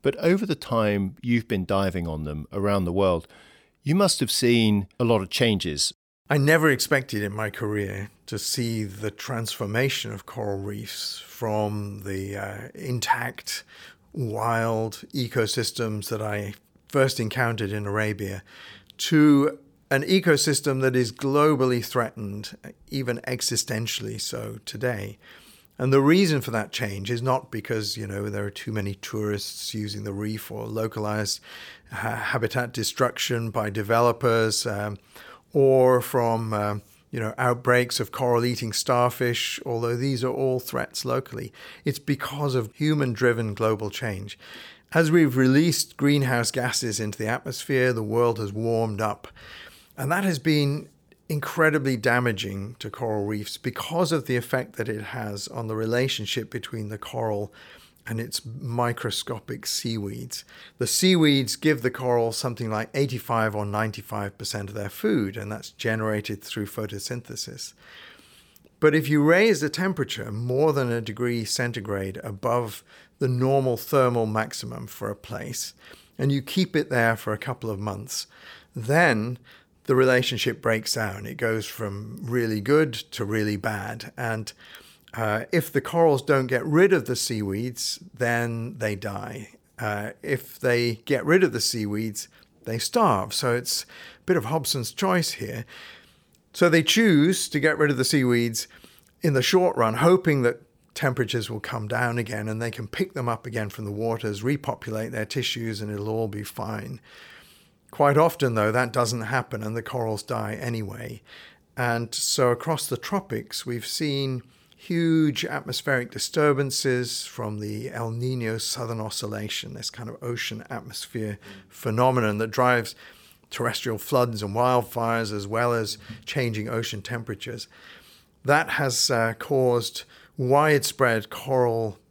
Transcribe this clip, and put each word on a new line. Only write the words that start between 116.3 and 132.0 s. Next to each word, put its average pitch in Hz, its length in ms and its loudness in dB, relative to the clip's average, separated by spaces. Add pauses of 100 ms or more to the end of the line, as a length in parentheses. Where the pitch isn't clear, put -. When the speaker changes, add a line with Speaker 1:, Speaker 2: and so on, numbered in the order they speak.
Speaker 2:
from 107 340 -6
the 107 300 -6
El 113 220 -4
Niño 117 460 -2
Southern 117 420 -4
Oscillation, 107 720 -6
this 110 160 -8
kind 113 180 -12
of 117 140 -12
ocean 120 480 -6
atmosphere 110 680 -8 (300)
phenomenon 117 720 2
that 113 120 -2
drives 123 440 2 (540)
terrestrial 117 480 -4
floods 120 460 0
and 101 120 -4
wildfires, 113 800 2
as 101 140 -6
well 117 260 2
as 113 260 -2 (260)
changing 113 440 -2
ocean 113 320 -4
temperatures. 113 680 -10 (760)
That 147 260 2
has, 135 400 0
uh, 113 280 2
caused 123 640 0 (340)
widespread 131 920 2
coral 117 680 0 (120)